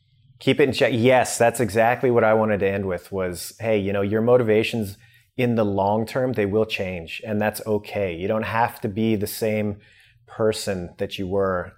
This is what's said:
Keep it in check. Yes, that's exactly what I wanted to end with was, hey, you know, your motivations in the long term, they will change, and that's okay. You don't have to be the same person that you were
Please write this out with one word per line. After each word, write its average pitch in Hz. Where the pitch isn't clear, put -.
Keep 131
it 151
in 135
check. 123
Yes, 123
that's 117
exactly 117
what 117
I 110
wanted 110
to 98
end 98
with 90
was, 90
hey, 110
you 98
know, 101
your 107
motivations 113
in 120
the 110
long 101
term, 127
they 104
will 107
change, 92
and 107
that's 104
okay. 104
You 90
don't 110
have 113
to 117
be 110
the 101
same 107
person 104
that 98
you 95
were 92